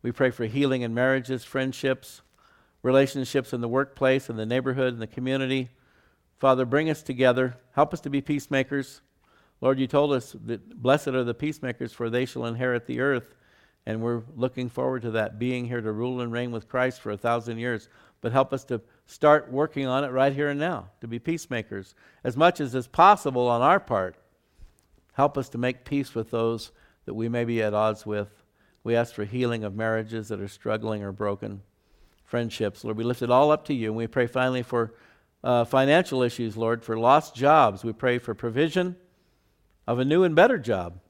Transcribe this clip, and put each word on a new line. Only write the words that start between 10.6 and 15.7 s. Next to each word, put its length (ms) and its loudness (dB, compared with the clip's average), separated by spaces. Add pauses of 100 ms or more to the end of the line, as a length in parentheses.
blessed 260 4
are 160 0
the 100 -4
peacemakers, 580 -8
for 180 -6
they 160 0
shall 200 -8
inherit 400 -2
the 140 -6
earth. 340 -2 (520)
And 160 -6
we're 200 -4 (120)
looking 340 -4
forward 340 -4
to 100 -6
that, 260 -2
being 260 -2
here 160 -6